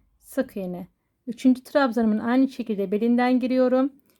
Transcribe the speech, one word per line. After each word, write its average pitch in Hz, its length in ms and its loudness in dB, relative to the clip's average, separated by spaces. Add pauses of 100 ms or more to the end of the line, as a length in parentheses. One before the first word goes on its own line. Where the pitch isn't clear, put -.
(180)
Sık - 380 -6
iğne. 180 400 -10 (300)
Üçüncü 254 380 2
trabzanımın 226 540 0
aynı 254 300 0
şekilde 202 420 -6
belinden 240 500 2
giriyorum. 254 520 0 (280)